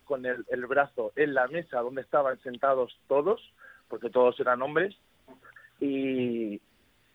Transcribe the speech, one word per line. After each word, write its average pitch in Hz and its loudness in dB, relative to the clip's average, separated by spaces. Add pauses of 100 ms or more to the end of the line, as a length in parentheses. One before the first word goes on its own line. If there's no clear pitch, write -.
con 127 -4
el, 123 -4
el 123 -4
brazo 131 0
en 147 2
la 127 2
mesa 151 -6
donde 127 -6
estaban 135 0
sentados 131 -2
todos, 147 0 (340)
porque 117 -8
todos 123 4
eran 123 2
hombres, 160 -2 (840)
y, 127 -2
y, - -12 (540)